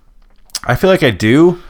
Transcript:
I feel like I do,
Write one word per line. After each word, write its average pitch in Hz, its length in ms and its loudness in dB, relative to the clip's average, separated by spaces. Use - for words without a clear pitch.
I 127 120 -4
feel 185 120 -2
like 185 140 0
I 131 80 2
do, 135 600 0